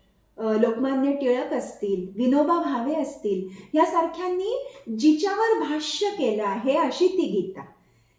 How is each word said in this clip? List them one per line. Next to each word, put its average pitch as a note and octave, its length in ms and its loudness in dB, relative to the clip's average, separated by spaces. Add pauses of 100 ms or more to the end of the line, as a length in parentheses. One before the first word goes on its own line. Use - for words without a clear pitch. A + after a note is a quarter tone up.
(380)
अ, A3 140 0
लोकमान्य C4 600 2
टिळक C4+ 400 0
असतील, G3 640 -4
विनोबा C#4+ 440 4
भावे C#4 340 -2
असतील, G3+ 540 -4 (300)
यासारख्यांनी F4+ 920 0 (300)
जिच्यावर G4 600 4
भाष्य D#4 520 -2
केलं G#3+ 340 0
आहे A3 320 0
अशी D4 320 2
ती F#4 140 2
गीता, F#3 380 -2 (580)